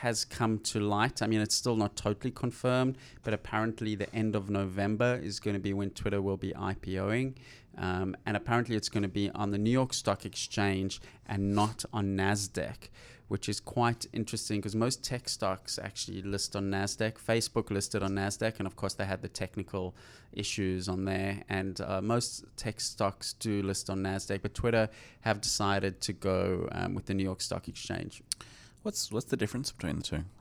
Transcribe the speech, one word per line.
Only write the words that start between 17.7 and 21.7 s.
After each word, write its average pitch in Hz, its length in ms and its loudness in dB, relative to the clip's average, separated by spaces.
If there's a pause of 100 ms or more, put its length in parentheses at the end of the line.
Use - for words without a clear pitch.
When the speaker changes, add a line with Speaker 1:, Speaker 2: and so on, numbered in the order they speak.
Speaker 1:
listed 98 300 0
on 98 120 0
NASDAQ, 101 460 0
and 98 80 -2
of - 100 -10
course 98 160 -2
they 98 100 -4
had 95 180 -2
the 104 60 -4
technical 95 640 -4 (380)
issues 95 560 0
on 92 160 0
there. 98 460 -2
And, 95 320 -2